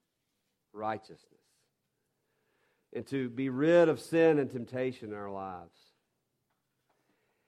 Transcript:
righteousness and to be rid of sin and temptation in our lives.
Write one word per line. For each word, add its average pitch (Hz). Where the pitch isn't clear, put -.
righteousness 107
and 117
to 135
be 131
rid 160
of 151
sin 160
and 131
temptation 127
in 104
our 101
lives. 95